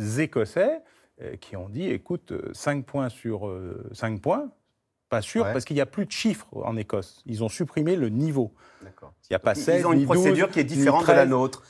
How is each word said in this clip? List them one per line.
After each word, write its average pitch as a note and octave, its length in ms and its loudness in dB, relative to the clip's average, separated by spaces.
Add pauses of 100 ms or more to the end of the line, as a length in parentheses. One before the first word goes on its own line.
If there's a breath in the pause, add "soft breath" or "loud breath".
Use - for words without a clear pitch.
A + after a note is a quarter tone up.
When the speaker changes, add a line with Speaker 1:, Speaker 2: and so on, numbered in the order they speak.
(200)
Speaker 1:
écossais, F3+ 640 0 (400 soft breath)
euh, - 140 -12
qui - 180 -16
ont F#2+ 140 -10
dit, D#3+ 200 -6
écoute, B2 440 -6
euh, - 200 -8
cinq C#3+ 320 -4
points C3+ 240 -4
sur, G#2+ 380 -8
euh, F#2 360 -10 (100)
cinq A2 280 -6
points, A#3+ 300 -2 (580)
pas A2+ 120 0
sûr, A2+ 240 -2
Speaker 2:
Ouais. G#2 80 -2
Speaker 1:
parce B2+ 120 -4
qu'il D#3 100 -6
n'y C#3+ 60 2
a C3+ 60 0
plus G3+ 180 -4
de - 60 -10
chiffres - 400 -2
en A2+ 260 -6
Écosse. G#2 480 -6
Ils A2+ 180 -6
ont A2 60 -2
supprimé D#3+ 460 -2
le C3+ 140 0
niveau. C3+ 440 0 (300 soft breath)
Speaker 2:
D'accord. - 300 -20 (100)
Speaker 1:
Il - 100 -4
n'y - 20 2
a F#2 40 -2
pas A2 140 2
Speaker 2:
Donc, G2 80 -2
ils - 40 -6
Speaker 1:
seize, E3+ 200 4
Speaker 2:
ont E3+ 80 4
une C#3+ 60 6
Speaker 1:
ni C#3 60 4
douze, E3 120 4
Speaker 2:
procédure F3+ 320 4
qui E3 100 0
est D3 40 4
Speaker 1:
ni C3 120 -4
Speaker 2:
différente C#3 280 4
de D#3+ 40 2
la E3 60 8
Speaker 1:
treize. C3+ 160 8
Speaker 2:
nôtre. C3 400 0